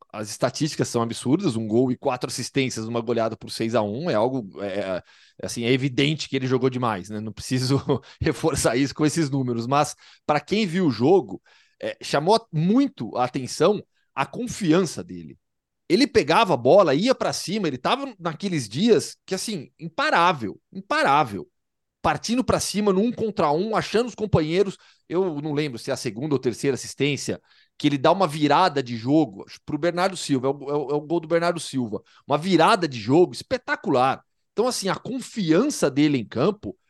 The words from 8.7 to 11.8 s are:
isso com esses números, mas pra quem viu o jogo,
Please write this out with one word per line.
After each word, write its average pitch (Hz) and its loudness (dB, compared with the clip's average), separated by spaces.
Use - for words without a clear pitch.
isso 135 0
com 156 0
esses 151 0
números, 123 -2
mas 139 0
pra 151 2
quem 208 0
viu 180 0
o 143 4
jogo, 113 2